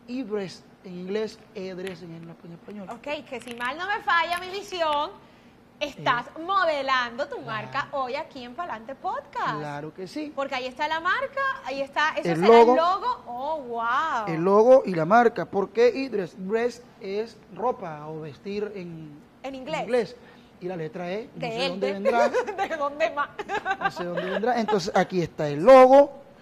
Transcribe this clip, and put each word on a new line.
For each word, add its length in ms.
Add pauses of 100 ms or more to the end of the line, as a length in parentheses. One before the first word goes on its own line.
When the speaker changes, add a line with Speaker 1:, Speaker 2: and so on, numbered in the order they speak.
Speaker 1:
Ibres 560 (220)
en 140
inglés, 380 (160)
Edres 500
en, 100
en 400
español. 380
Speaker 2:
Ok, 360
que 140
si 140
mal 220
no 100
me 160
falla 360
mi 120
visión, 600 (680)
estás 480
Speaker 1:
Eh, 180
Speaker 2:
modelando 840
tu 100
Speaker 1:
claro. 100
Speaker 2:
marca 440
hoy 240
aquí 280
en 120
Palante 400
Podcast. 600
Speaker 1:
Claro 360
que 140
sí. 280
Speaker 2:
Porque 200
ahí 100
está 220
la 120
marca, 420 (240)
ahí 160
está, 360
eso 120
Speaker 1:
El 80
Speaker 2:
será 100
Speaker 1:
logo. 260
Speaker 2:
el 40
logo. 500
Oh, 360
wow. 640
Speaker 1:
El 160
logo 420
y 80
la 120
marca. 400
¿Por 260
qué 180
Idres? 480
Dress 460 (180)
es 360 (180)
ropa 520
o 140
vestir 540
en, 360 (320)
Speaker 2:
En 120
inglés. 240
Speaker 1:
en 60
inglés. 300 (460)
Y 60
la 80
letra 360
E, 240
no 40
Speaker 2:
De 120
Speaker 1:
sé 140
Speaker 2:
él, 60
Speaker 1:
dónde 160
Speaker 2:
de, 60
Speaker 1:
vendrá. 360
Speaker 2:
<laughs> 400
¿de 80
dónde 340
más? 180 (500)
Speaker 1:
No 120
sé 140
dónde 240
vendrá. 300
Entonces, 360
aquí 260
está 280
el 140
logo, 600 (180)